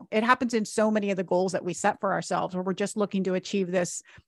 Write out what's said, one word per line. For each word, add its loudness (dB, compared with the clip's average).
It 2
happens 2
in 2
so 2
many 0
of -2
the 0
goals 2
that -2
we -2
set 0
for 0
ourselves -2
where -2
we're -2
just -4
looking 0
to 0
achieve -2
this, 0